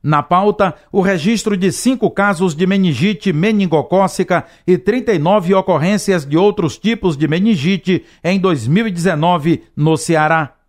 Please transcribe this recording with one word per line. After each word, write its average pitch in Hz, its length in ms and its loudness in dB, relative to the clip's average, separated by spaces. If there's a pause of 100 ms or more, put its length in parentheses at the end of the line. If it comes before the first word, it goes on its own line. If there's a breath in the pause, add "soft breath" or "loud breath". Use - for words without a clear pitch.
Na 147 160 0
pauta, 196 540 0 (160 loud breath)
o 202 80 0
registro 196 560 0
de 180 160 0
cinco 233 400 -2
casos 190 420 0
de 175 140 0
meningite 190 640 0
meningocócica 180 1120 0 (240 loud breath)
e 180 100 4
trinta 240 360 -2
e 175 40 0
nove 180 360 2
ocorrências 185 720 0
de 143 100 -4
outros 196 420 0
tipos 196 380 -2
de 147 100 -2
meningite 180 800 0 (180 loud breath)
em 185 160 0
dois 170 300 0
mil 202 180 2
e 220 60 -4
dezenove 165 720 0 (100)
no 156 220 0
Ceará. 156 600 -2 (140)